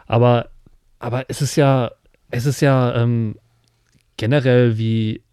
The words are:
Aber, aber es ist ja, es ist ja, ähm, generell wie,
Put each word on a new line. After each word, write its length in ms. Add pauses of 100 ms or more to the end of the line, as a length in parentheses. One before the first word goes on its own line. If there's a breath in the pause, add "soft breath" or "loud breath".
Aber, 440 (480)
aber 300
es 140
ist 140
ja, 340 (400)
es 160
ist 140
ja, 340
ähm, 420 (800)
generell 600
wie, 440 (100)